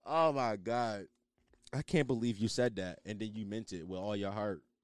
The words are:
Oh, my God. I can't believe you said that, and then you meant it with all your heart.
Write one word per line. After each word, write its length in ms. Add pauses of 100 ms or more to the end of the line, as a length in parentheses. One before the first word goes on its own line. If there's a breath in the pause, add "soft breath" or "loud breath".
Oh, 280
my 240
God. 500 (640)
I 100
can't 260
believe 300
you 100
said 280
that, 300
and 140
then 120
you 140
meant 260
it 140
with 140
all 160
your 160
heart. 280 (240)